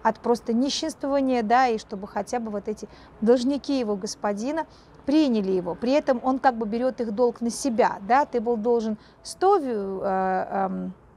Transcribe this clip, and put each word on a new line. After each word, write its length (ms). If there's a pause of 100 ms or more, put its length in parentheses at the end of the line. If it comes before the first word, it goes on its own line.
от 160
просто 340
нищенствования, 920
да, 260
и 100
чтобы 300
хотя 320
бы 100
вот 180
эти 200 (320)
должники 580
его 180
господина 720 (400)
приняли 460
его. 220
При 180
этом 320
он 140
как 180
бы 100
берет 340
их 120
долг 280
на 100
себя, 520
да, 220
ты 160
был 160
должен 420 (240)
сто, 360
вю-, 440
э, 480
эм, 420 (240)